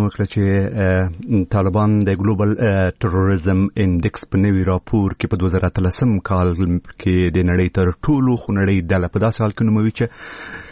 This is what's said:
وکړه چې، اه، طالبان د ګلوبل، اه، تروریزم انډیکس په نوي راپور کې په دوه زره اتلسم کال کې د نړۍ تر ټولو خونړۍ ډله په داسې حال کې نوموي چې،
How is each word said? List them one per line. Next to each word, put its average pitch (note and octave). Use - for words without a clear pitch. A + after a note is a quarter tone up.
وکړه G2+
چې، G#2+
اه، F#2+
طالبان G#2
د F#2+
ګلوبل، G2+
اه، G2
تروریزم F#2+
انډیکس F2+
په G2
نوي F#2+
راپور F#2+
کې -
په G2
دوه F2+
زره F#2
اتلسم G2
کال F2+
کې F2+
د -
نړۍ F2+
تر F2+
ټولو C3
خونړۍ G2
ډله F2
په G2+
داسې A2+
حال G#2
کې -
نوموي A2
چې، -